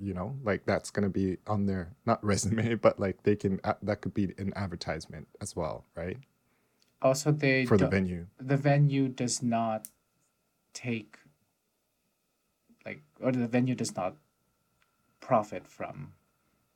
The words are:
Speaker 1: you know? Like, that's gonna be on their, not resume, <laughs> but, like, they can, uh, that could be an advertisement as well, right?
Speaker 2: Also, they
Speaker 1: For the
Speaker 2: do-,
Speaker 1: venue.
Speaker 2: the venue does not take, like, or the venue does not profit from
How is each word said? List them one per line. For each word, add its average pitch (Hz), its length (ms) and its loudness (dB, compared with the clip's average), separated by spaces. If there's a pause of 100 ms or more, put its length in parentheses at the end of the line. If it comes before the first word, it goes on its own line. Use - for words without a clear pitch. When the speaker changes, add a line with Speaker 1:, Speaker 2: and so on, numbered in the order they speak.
Speaker 1:
you 101 120 -4
know? 101 220 -6 (100)
Like, 95 220 0
that's 95 240 0
gonna 101 180 0
be 92 380 0
on 101 200 0
their, 92 260 -2 (120)
not 113 200 2
resume, 110 500 0
<laughs> 104 80 -2
but, - 160 6
like, 98 240 -2
they 104 140 4
can, 95 260 0
uh, 104 120 -2 (100)
that 101 160 -2
could 95 140 -6
be 95 280 0
an 95 140 -4
advertisement 82 720 -8 (120)
as - 140 -12
well, 76 300 -6 (100)
right? 90 240 -8 (840)
Speaker 2:
Also, 135 300 2
they 135 360 2
Speaker 1:
For 117 100 6
the 92 80 6
Speaker 2:
do-, - 60 2
Speaker 1:
venue. 90 360 -2 (140)
Speaker 2:
the 135 160 2
venue 139 520 4
does 123 340 -4
not 113 440 0 (840)
take, 117 460 -8 (1700)
like, 101 180 -12 (180)
or 123 100 2
the 123 160 2
venue 123 300 2
does 110 180 -4
not 95 220 -4 (1040)
profit 104 480 0
from 95 460 -12 (600)